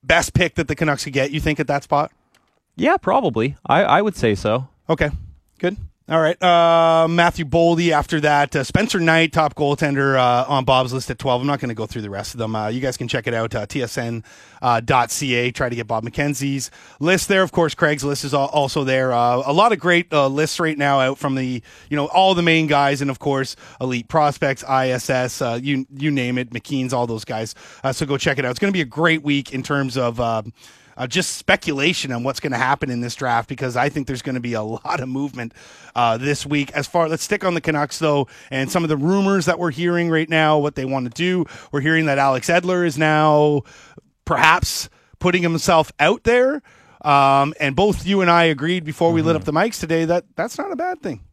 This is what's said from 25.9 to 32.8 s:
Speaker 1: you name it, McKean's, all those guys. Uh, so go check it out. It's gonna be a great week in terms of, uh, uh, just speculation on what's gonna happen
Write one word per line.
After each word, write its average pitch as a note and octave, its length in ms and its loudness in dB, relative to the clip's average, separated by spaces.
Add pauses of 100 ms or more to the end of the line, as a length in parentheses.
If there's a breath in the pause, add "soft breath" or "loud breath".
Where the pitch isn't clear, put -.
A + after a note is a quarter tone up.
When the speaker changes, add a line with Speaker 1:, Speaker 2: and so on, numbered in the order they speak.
Speaker 1:
you D3 160 -2
name B2+ 260 -2
it, B2 120 -6
McKean's, B2+ 420 -6
all A#2+ 140 0
those A2 180 -6
guys. A2+ 300 -8 (280 loud breath)
Uh, C3+ 100 -2
so D3+ 120 -4
go C#3 140 -2
check C#3 200 0
it C3+ 60 -2
out. B2+ 60 -2
It's C3 100 -6
gonna G3+ 100 0
be F3+ 120 -2
a - 20 0
great D#3+ 380 0
week C#3+ 300 -2
in B2 120 -6
terms C3+ 320 -2
of, A#2+ 240 -2
uh, A2+ 220 -2 (560 soft breath)
uh, B2+ 80 -6
just F3 300 -4
speculation D#3 720 -2
on A#2+ 120 -4
what's C3 180 -4
gonna C3 160 -4
happen C3 340 0